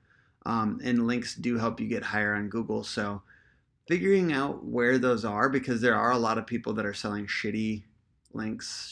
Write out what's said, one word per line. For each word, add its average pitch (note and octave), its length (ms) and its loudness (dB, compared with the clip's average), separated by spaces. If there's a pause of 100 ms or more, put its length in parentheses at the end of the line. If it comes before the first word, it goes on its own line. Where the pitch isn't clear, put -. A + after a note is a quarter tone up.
(480)
Um, A2 360 0
and A#2+ 220 2
links A#2+ 300 -2
do A#2+ 220 0
help A2+ 220 0
you A2 80 -4
get A2 160 -2
higher G#2 300 0
on G#2 160 -2
Google. G#2+ 340 -2
So G2+ 380 -4 (680)
figuring F3+ 440 4
out C#3+ 320 -2
where A#2+ 340 4
those A#2+ 280 2
are, G#2+ 240 2
because C3 320 0
there A#2 140 4
are A2 160 4
a B2+ 60 4
lot A2+ 200 2
of A2 100 -4
people A#2 260 -4
that G#2+ 120 -2
are G2+ 80 -4
selling G#2 340 -4
shitty A2 560 -2 (500)
links, - 580 -8